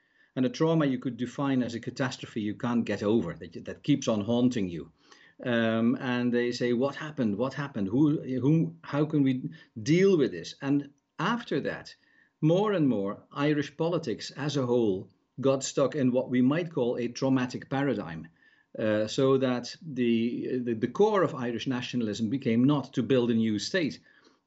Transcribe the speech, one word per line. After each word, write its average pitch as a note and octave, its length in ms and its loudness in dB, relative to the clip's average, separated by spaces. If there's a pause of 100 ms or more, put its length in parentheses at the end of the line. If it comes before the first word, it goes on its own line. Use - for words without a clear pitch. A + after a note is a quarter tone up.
(340)
And B2+ 120 0
a - 20 2
trauma D#3+ 380 2
you B2+ 120 0
could A#2+ 200 -6
define B2+ 440 -2
as A2 120 -4
a A2+ 60 -6
catastrophe B2+ 600 -6
you G#2 140 -4
can't A#2+ 320 0
get G#2 160 -2
over, G2+ 320 2
that, F2 320 -14
that - 160 -12
keeps C#3 260 2
on A2 140 2
haunting A#2+ 460 2
you. D#2+ 220 -8 (540)
Um, A#2 560 2
and B2 320 -2
they A#2+ 200 0
say, B2 200 0
"What C3 220 0
happened? C3+ 420 -4
What B2+ 160 -2
happened? A#2+ 360 -4
Who, D3 300 2 (220)
who, D#3+ 420 2
how D3 220 -2
can D3+ 180 2
we C3+ 280 0 (320)
deal F3+ 340 6
with A#2+ 160 4
this?" E2 300 -10
And C#3+ 260 0 (300)
after G3 420 -2
that, E2 340 -8 (460)
more F#3+ 320 4
and D#3+ 160 2
more, G#2 420 -2
Irish D3 460 -2
politics D#3+ 600 -4
as C#3 200 -4
a C3+ 80 0
whole A#2+ 440 0 (320)
got C3+ 220 2
stuck C3+ 320 0
in B2+ 180 2
what B2 180 0
we B2 100 2
might D#3+ 320 2
call B2 240 -2
a A#2+ 120 -4
traumatic B2+ 600 -2
paradigm, G2+ 580 -4 (520)
uh, G#2+ 280 0
so C3+ 300 4
that B2 460 -2
the, A#2+ 800 0
the, A#2+ 80 -2
the A2+ 160 -2
core G3+ 340 4
of D3+ 120 0
Irish A#2+ 320 -4
nationalism A#2 640 -2
became A#2+ 340 2
not C#3 300 2
to B2+ 80 0
build A#2+ 280 2
a A#2+ 40 2
new A2 240 2
state, C3 420 -2 (460)